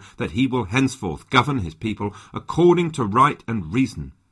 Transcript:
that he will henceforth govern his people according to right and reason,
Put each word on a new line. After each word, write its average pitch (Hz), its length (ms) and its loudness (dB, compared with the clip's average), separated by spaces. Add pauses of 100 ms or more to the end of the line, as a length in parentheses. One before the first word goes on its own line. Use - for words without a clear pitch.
(180)
that 101 140 -6
he 123 160 0
will 120 180 0
henceforth 107 640 -2
govern 131 300 2
his 82 160 -8
people 104 400 -6 (180)
according 170 580 2
to 143 120 -2
right 123 440 2
and 95 260 -6
reason, 104 400 -2 (180)